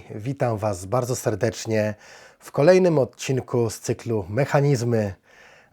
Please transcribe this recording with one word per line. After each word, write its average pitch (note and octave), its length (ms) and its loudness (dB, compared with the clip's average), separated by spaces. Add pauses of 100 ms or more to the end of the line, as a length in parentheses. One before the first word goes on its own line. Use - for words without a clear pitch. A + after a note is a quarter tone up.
(160)
Witam A#2 420 -4
Was G2 280 -4
bardzo A#2+ 300 -2
serdecznie G#2+ 800 -2 (440)
w - 120 -20
kolejnym F3 480 6
odcinku A#2+ 720 -2
z - 100 -8
cyklu A2+ 500 -4
Mechanizmy A#2+ 840 0 (600)